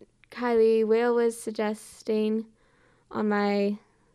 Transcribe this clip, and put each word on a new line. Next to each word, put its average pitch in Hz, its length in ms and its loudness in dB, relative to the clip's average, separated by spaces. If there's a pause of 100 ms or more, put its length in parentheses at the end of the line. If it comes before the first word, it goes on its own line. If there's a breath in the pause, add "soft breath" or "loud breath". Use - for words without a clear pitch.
(320)
Kylie 226 540 2
Whale 233 300 2
was 233 220 0
suggesting 214 1080 -4 (680 soft breath)
on 220 160 -2
my 202 520 0 (360 soft breath)